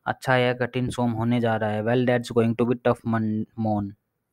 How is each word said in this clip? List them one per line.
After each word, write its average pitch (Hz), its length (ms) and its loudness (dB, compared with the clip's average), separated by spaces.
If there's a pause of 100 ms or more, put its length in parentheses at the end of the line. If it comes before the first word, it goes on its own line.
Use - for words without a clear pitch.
अच्छा, 123 300 -2
यह 123 180 2
कठिन 123 360 -4
सोम 120 220 -2
होने 117 280 0
जा 113 160 2
रहा 110 140 -2
है। 107 140 -2
Well, 123 260 2
that's 120 280 0
going 117 240 2
to 120 100 2
be 123 160 -2
tough 120 280 0
mon-, 110 500 -2
mon-, 104 260 -2 (420)